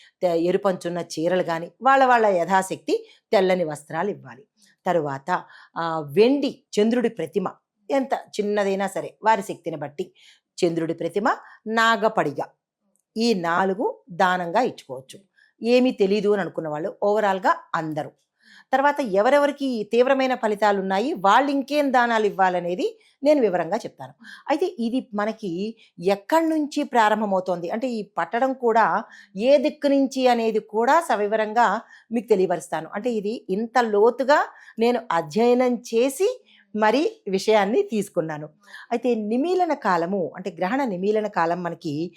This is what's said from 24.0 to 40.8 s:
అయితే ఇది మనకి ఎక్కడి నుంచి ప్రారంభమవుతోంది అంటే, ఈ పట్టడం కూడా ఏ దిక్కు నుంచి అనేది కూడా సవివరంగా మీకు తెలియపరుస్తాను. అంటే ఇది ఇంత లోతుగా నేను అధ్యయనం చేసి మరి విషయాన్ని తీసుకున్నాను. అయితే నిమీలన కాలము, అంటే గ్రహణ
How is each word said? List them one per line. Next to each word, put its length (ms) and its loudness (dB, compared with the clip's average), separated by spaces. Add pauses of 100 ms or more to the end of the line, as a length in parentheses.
అయితే 180 0 (120)
ఇది 360 -4
మనకి 600 -6 (280)
ఎక్కడి 440 0
నుంచి 340 -2
ప్రారంభమవుతోంది 880 0
అంటే, 180 -4
ఈ 140 -6
పట్టడం 500 -4
కూడా 520 2 (320)
ఏ 220 4
దిక్కు 300 -2
నుంచి 380 2
అనేది 320 2
కూడా 420 2
సవివరంగా 800 0 (320)
మీకు 160 -4
తెలియపరుస్తాను. 640 0
అంటే 160 -6
ఇది 400 -6
ఇంత 280 -2
లోతుగా 680 2 (320)
నేను 220 2 (120)
అధ్యయనం 600 2
చేసి 720 -2 (320)
మరి 520 2
విషయాన్ని 540 2
తీసుకున్నాను. 640 -4 (440)
అయితే 220 0
నిమీలన 600 0
కాలము, 640 -2
అంటే 220 -10
గ్రహణ 260 -2